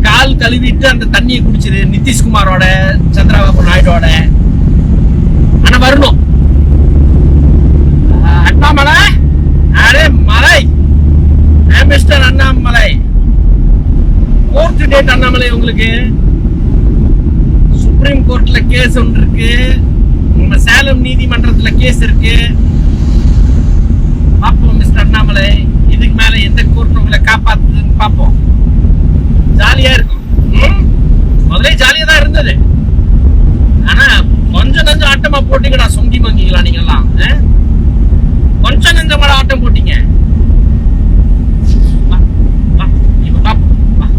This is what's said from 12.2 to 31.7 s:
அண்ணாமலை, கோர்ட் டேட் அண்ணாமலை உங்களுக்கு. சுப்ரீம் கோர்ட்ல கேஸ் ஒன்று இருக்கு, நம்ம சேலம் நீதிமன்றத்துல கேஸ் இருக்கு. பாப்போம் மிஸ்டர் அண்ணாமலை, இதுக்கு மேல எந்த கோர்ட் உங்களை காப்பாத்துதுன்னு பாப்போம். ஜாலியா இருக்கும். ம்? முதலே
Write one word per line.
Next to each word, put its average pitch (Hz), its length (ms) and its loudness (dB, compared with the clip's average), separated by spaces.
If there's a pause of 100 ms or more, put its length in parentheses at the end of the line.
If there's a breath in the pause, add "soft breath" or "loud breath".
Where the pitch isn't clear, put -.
அண்ணாமலை, - 600 0 (1600)
கோர்ட் 220 400 0
டேட் 269 220 0
அண்ணாமலை 247 420 0
உங்களுக்கு. 233 340 -2 (1900)
சுப்ரீம் - 440 0
கோர்ட்ல - 300 0 (140)
கேஸ் 247 300 0
ஒன்று 220 200 0
இருக்கு, - 280 -2 (840)
நம்ம - 200 0 (100)
சேலம் 262 380 -2
நீதிமன்றத்துல - 640 -2 (120)
கேஸ் 247 240 0
இருக்கு. - 300 0 (2000)
பாப்போம் - 380 0
மிஸ்டர் - 240 0
அண்ணாமலை, 220 420 0 (480)
இதுக்கு 233 280 0
மேல 220 120 0 (140)
எந்த - 140 0 (100)
கோர்ட் - 300 0
உங்களை - 260 0
காப்பாத்துதுன்னு - 760 -2
பாப்போம். - 320 0 (1300)
ஜாலியா 254 380 0
இருக்கும். - 260 -2 (400)
ம்? - 160 2 (680)
முதலே 277 220 -2 (100)